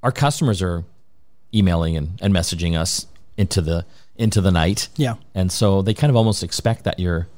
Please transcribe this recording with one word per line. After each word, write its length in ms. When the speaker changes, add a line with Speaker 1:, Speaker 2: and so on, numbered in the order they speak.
Speaker 1:
our 100
customers 500
are 220
emailing 420
and, 260
and 120
messaging 440
us 280
into 240
the, 240
into 240
the 100
night. 460
Speaker 2:
Yeah. 180
Speaker 1:
And 180
so 300
they 120
kind 160
of 60
almost 260
expect 420
that 140
you're 400